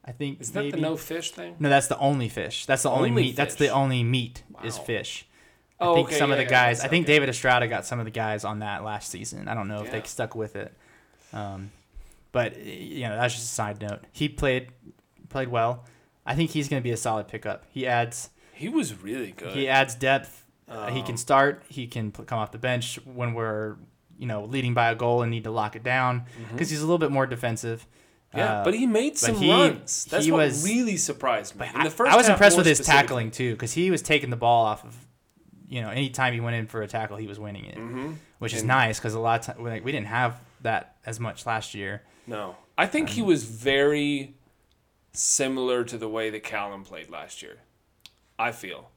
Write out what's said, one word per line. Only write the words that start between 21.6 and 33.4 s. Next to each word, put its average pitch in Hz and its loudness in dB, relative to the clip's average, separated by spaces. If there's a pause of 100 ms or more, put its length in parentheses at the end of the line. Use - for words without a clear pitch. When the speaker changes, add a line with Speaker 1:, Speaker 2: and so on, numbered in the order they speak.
Speaker 1:
He 131 -10
can 110 -6
pl-, - -16
come 117 -4
off 107 -4
the 113 -14
bench 123 -4
when 123 -6
we're, 110 -4 (420)
you 113 -12
know, 104 -6
leading 127 -2
by 117 4
a 113 0
goal 120 2
and 117 0
need 113 -4
to 110 -6
lock 107 -2
it 110 -14
down, 127 0 (200)
Speaker 2:
Mm-hmm. 113 -10
Speaker 1:
'cause 160 -2
he's 151 -4
a 151 -2
little 170 4
bit 151 2
more 135 4
defensive. 117 -4 (480)
Speaker 2:
Yeah, 110 0
Speaker 1:
Uh, - -2
Speaker 2:
but 185 4
he 247 2
made 233 2
Speaker 1:
but - -4
Speaker 2:
some 214 2
Speaker 1:
he, 190 6
Speaker 2:
runs. - 4
That's - 0
Speaker 1:
he 160 4
Speaker 2:
what 165 4
Speaker 1:
was, 143 0
Speaker 2:
really 220 0
surprised 127 -2
me. - -18
Speaker 1:
but 123 -8
Speaker 2:
In 135 0
the 143 4
Speaker 1:
I, - 0
Speaker 2:
first 147 4
Speaker 1:
I 190 12
was 240 10
Speaker 2:
half, 196 10
Speaker 1:
impressed 202 10
Speaker 2:
more 180 8
Speaker 1:
with 165 8
his 147 8
Speaker 2:
specifically. 143 8
Speaker 1:
tackling, 117 -2
too, 123 -2